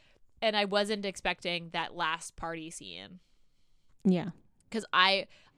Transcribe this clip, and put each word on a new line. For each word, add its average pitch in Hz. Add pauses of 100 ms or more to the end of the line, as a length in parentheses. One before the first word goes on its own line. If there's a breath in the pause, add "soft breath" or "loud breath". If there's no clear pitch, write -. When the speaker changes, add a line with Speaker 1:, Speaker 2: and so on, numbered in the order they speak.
(420 soft breath)
Speaker 1:
And 214
I 202
wasn't 208
expecting 175
that 165
last 165
party 165
scene. 101 (840)
Speaker 2:
Yeah. 175 (400)
Speaker 1:
'Cause 220
I, 190 (320 soft breath)